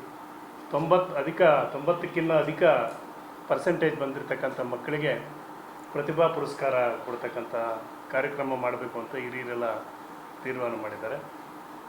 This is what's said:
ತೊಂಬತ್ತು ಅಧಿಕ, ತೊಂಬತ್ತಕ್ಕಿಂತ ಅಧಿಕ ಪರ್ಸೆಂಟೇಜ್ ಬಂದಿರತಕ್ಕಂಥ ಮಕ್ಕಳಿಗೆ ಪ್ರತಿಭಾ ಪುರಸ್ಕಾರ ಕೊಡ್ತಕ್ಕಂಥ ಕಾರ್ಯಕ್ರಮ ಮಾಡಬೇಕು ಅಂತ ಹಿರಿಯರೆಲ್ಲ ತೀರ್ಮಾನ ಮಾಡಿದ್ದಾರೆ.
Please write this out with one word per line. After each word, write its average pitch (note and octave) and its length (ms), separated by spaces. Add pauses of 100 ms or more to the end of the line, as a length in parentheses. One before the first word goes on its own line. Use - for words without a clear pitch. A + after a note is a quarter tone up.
(720)
ತೊಂಬತ್ತು E3 440
ಅಧಿಕ, D3 260
ತೊಂಬತ್ತಕ್ಕಿಂತ D#3+ 880
ಅಧಿಕ D#3 320 (840)
ಪರ್ಸೆಂಟೇಜ್ D#3 520
ಬಂದಿರತಕ್ಕಂಥ C3+ 600
ಮಕ್ಕಳಿಗೆ C3 540 (800)
ಪ್ರತಿಭಾ D3+ 360
ಪುರಸ್ಕಾರ C#3+ 460 (160)
ಕೊಡ್ತಕ್ಕಂಥ A#2+ 680 (560)
ಕಾರ್ಯಕ್ರಮ C3+ 440
ಮಾಡಬೇಕು B2 440
ಅಂತ A2+ 160
ಹಿರಿಯರೆಲ್ಲ A#2+ 600 (680)
ತೀರ್ಮಾನ B2 380
ಮಾಡಿದ್ದಾರೆ. G#2+ 340 (720)